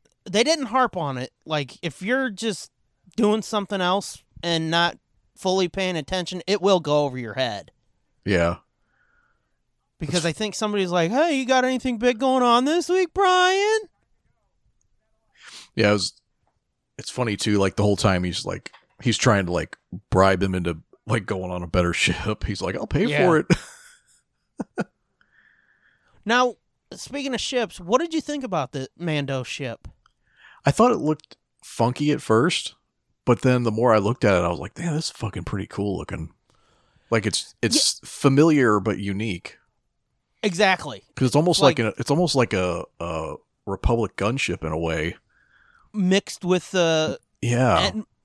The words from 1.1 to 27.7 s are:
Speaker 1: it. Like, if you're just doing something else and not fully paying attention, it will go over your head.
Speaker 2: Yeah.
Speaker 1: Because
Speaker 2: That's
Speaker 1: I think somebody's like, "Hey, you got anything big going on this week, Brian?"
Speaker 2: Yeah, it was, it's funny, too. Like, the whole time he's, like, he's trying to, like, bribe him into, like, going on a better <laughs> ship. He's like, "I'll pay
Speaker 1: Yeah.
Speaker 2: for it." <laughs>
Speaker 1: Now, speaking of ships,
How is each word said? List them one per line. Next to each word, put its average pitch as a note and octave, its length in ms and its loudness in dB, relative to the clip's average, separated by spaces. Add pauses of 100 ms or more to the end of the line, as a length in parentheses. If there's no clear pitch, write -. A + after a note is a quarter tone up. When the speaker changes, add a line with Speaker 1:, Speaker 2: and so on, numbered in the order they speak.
Speaker 1:
it. B2+ 140 -10 (120)
Like, D3 380 -4
if E3 180 -8
you're B3+ 300 -2
just G3+ 400 -6 (460)
doing G#3 260 2
something G3+ 380 -4
else F#3 420 -2 (200)
and E3 280 -2
not E3+ 280 0 (380)
fully F#3+ 320 0
paying F#3 280 -4
attention, F3+ 500 -6
it G3 160 0
will F#3+ 180 4
go D3 240 0
over B2+ 140 -6
your A2+ 160 -8
head. A2 360 -6 (540)
Speaker 2:
Yeah. F2 340 2 (1400)
Speaker 1:
Because D#3 260 -2
Speaker 2:
That's E3 120 -2
Speaker 1:
I - 20 -20
think G#3 160 -6
somebody's G#3 360 -2
like, E3+ 200 0
"Hey, D4 280 0
you C4 80 -4
got B3+ 180 2
anything B3+ 340 -2
big B3 200 0
going C4 240 2
on B3 240 4
this D#4+ 220 0
week, F4+ 260 0
Brian?" F#4+ 640 2 (2000)
Speaker 2:
Yeah, G#2 160 4
it - 40 6
was, - 260 -4 (800)
it's - 120 -10
funny, A#2+ 260 -2
too. G#2 220 0
Like, F#2+ 180 2
the G#2 60 2
whole G#2 140 4
time F#2 280 2
he's, F2 200 -4
like, - 280 -10 (300)
he's A#2 140 0
trying G2+ 300 2
to, F2 60 -4
like, D#2+ 260 -4 (320)
bribe F#2+ 320 4
him F#2+ 120 0
into, E2+ 240 -2 (280)
like, A2+ 180 -2
going F#2 260 -6
on F2+ 120 -6
a F2 40 -8
better F2 260 2
<laughs> - 20 0
ship. - 500 -2
He's G2+ 160 -4
like, G2 140 -2
"I'll - 120 -6
pay F#3+ 200 0
Speaker 1:
Yeah. D3+ 200 2
Speaker 2:
for E3 120 4
it." - 80 -2 (1300)
<laughs> - 100 -6 (1400)
Speaker 1:
Now, B3 280 2 (360)
speaking C4+ 420 -8
of G#3+ 60 -2
ships, A#3+ 380 -4